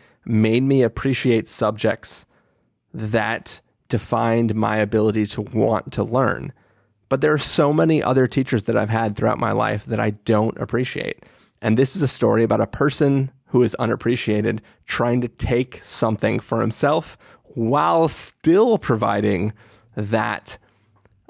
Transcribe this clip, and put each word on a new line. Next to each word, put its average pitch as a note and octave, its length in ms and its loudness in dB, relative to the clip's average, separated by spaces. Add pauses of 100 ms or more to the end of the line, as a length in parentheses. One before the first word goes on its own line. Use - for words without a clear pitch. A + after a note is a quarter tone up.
(260)
made A2 380 2
me C3+ 180 4
appreciate A#2+ 640 0
subjects - 800 -4 (640)
that A2 680 -4 (260)
defined A2+ 680 0
my G#2+ 220 0
ability G#2+ 500 2
to - 140 -8
want A2 500 -2
to G#2+ 120 -2
learn. A2+ 480 -2 (560)
But C3+ 140 -2
there D3+ 120 2
are D3+ 40 2
so C#3+ 340 0
many D#3+ 300 2
other C3 240 2
teachers B2 380 0
that A2+ 120 -2
I've G#2+ 140 0
had A2 260 0
throughout A2+ 220 0
my A2+ 140 -2
life G#2+ 340 -2
that A2 140 -4
I A2 120 0
don't G#2+ 460 0
appreciate. - 640 -6 (380)
And A2 160 2
this C3 180 2
is G3 60 -4
a C#3 60 2
story A2+ 360 2
about G#2+ 180 2
a G#2+ 40 0
person C#3 640 0 (240)
who B2 100 6
is A2+ 120 0
unappreciated, A2+ 840 -2 (240)
trying A#2+ 360 0
to A#2+ 80 -4
take - 540 -2
something A2 560 -2
for A2+ 200 -4
himself C#3+ 580 -2 (360)
while D3+ 560 2
still G3+ 680 2
providing G#2 760 0 (420)
that, G#2+ 640 -4 (720)